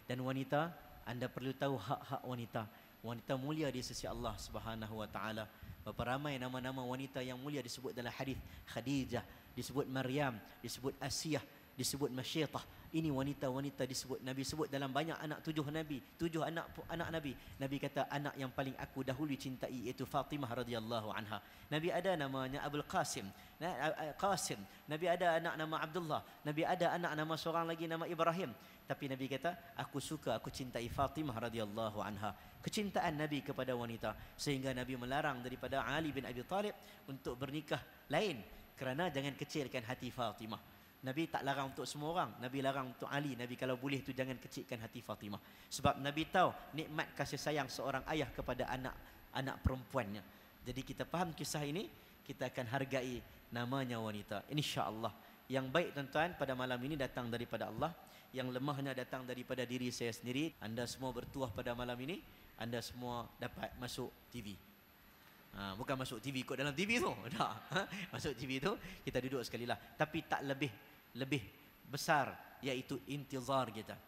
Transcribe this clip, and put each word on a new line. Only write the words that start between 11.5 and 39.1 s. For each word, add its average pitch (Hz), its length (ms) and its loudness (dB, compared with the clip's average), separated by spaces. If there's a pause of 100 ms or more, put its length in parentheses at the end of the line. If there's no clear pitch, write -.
disebut 131 400 2
Masyiatah. 131 640 0 (200)
Ini 160 160 4
wanita-wanita 135 720 2
disebut. 127 400 -2
Nabi 131 180 -2
sebut 156 300 0
dalam 139 160 2
banyak 147 320 2
anak 151 240 -4
tujuh 151 240 0
Nabi, 151 320 -2 (160)
tujuh 165 240 2
anak, 160 320 0 (160)
anak 165 240 0
Nabi. 147 240 -2 (240)
Nabi 135 160 2
kata, 139 320 2
"Anak 143 320 0
yang 131 80 0
paling 135 300 0
aku 131 260 -4
dahulu 135 320 0
cintai 127 480 -4
iaitu 127 240 -2
Fatimah 143 400 0
radhiyallahu 117 640 0
anha." 104 260 -2 (300)
Nabi 156 240 2
ada 180 240 4
namanya 135 480 0
Abul 147 220 0
Qasim. 139 420 2 (320)
Nah, 165 80 0
A-, 151 280 2 (140)
A-, - 60 -6
Qasim. 185 400 4 (320)
Nabi 156 240 2
ada 175 240 8
anak 165 240 4
nama 156 220 2
Abdullah. 156 380 2 (260)
Nabi 151 180 4
ada 170 320 6
anak 175 160 2
nama 156 240 2
seorang 165 320 2
lagi 165 160 0
nama 165 240 0
Ibrahim. 165 420 4 (360)
Tapi 139 260 0
Nabi 131 160 0
kata, 151 480 0
"Aku 135 240 -2
suka, 131 400 0
aku - 80 -4
cintai 123 400 -2
Fatimah 135 480 2
radhiyallahu 110 640 0
anha." 101 320 0 (320)
Kecintaan 175 540 2
Nabi 147 260 2
kepada 131 320 0
wanita. 117 400 -2 (240)
Sehingga 135 320 2
Nabi 127 240 -2
melarang 127 480 2
daripada 127 400 0
Ali 143 320 2
bin 131 80 0
Abi 123 240 -2
Talib 202 240 2 (380)
untuk 135 260 -4
bernikah 143 460 -2 (260)
lain. 160 320 4 (380)
Kerana 143 340 2